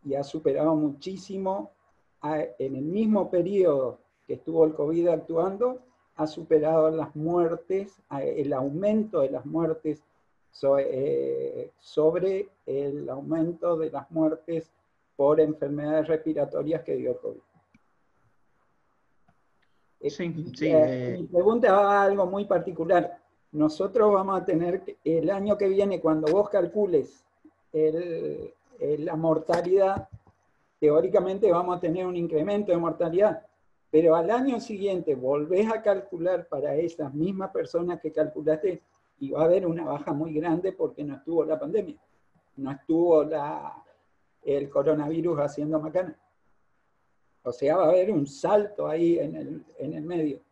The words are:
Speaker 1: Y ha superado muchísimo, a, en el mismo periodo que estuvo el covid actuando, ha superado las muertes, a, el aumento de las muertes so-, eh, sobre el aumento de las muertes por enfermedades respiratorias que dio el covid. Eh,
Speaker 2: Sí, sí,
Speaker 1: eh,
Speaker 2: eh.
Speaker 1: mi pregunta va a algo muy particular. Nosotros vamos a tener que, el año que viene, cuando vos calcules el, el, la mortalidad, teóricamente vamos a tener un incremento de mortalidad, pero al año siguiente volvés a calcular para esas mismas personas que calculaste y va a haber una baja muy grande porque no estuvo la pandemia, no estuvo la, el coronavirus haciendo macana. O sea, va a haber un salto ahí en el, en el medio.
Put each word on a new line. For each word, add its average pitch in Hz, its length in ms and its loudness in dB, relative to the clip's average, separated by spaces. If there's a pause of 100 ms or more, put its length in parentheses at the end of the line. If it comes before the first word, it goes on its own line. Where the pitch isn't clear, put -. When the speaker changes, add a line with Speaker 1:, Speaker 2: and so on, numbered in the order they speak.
Speaker 1:
Y 139 120 -4
ha 139 80 -4
superado 156 500 0
muchísimo, 190 960 -4 (500)
a, 151 200 -2 (180)
en 135 160 -4
el 131 80 -6
mismo 202 480 0
periodo 175 680 2 (260)
que 131 80 -6
estuvo 160 300 2
el 156 100 2
covid 165 320 0
actuando, 185 800 -2 (320)
ha 156 100 -2
superado 160 640 2
las 156 240 -6
muertes, 170 920 -2
a, 139 160 -6
el 143 280 -2
aumento 175 680 0
de 135 100 2
las 127 160 -8
muertes 160 560 -2 (480)
so-, 139 300 2
eh, 135 1000 -4
sobre 180 680 0 (180)
el 139 420 -6
aumento 165 680 -2
de 160 160 -4
las 135 180 -10
muertes 160 640 -2 (420)
por 147 260 4
enfermedades 151 680 0
respiratorias 156 760 -2
que 135 140 -6
dio 127 160 -2
el 123 60 -4
covid. - 200 -10
Eh, - 40 -20 (2750)
Speaker 2:
Sí, 170 240 -6 (200)
sí, 151 120 -4
Speaker 1:
eh, 135 480 2
Speaker 2:
eh. 180 40 -8
Speaker 1:
mi 165 100 -8
pregunta 208 440 4
va 202 300 4
a - 20 4
algo 196 220 2
muy 196 180 -4
particular. 175 760 0 (340)
Nosotros 196 600 4
vamos 190 260 2
a 175 60 -6
tener 175 400 0
que, - 180 -14
el 160 280 2
año 196 260 0
que 202 100 0
viene, 196 320 2
cuando 156 320 2
vos 202 200 4
calcules 180 720 0 (480)
el, 156 800 -2 (280)
el, 147 260 -2
la 165 100 -4
mortalidad, 175 880 2 (720)
teóricamente 185 720 4
vamos 180 280 2
a - 20 -8
tener 180 240 -2
un 180 120 -4
incremento 175 540 -2
de 170 60 4
mortalidad, 170 680 0 (440)
pero 160 240 6
al 170 160 2
año 247 300 2
siguiente 190 540 -2
volvés 151 580 0
a 214 80 -2
calcular 180 680 -2
para 143 260 -4
esas 156 400 -4
mismas 190 360 -4
personas 170 520 -4
que 151 100 -6
calculaste 156 680 -2 (380)
y 139 100 -8
va 143 100 -2
a 160 60 4
haber 180 200 4
una 165 200 -4
baja 147 260 -6
muy 156 220 -4
grande 175 380 -2
porque 151 300 -6
no 143 120 -8
estuvo 160 320 -2
la 156 120 -2
pandemia, 170 380 -4 (600)
no 135 160 -8
estuvo 160 520 4
la, 151 480 -6 (720)
el 139 260 -2
coronavirus 151 720 0
haciendo 147 420 -2
macana. 160 340 -4 (1300)
O 120 60 -6
sea, 147 240 0
va 185 80 4
a 156 60 6
haber 185 200 4
un 147 160 0
salto 190 600 0
ahí 170 300 2
en 165 180 -4
el, 147 260 -12 (160)
en 143 140 -8
el 156 100 -10
medio. 156 380 -4 (120)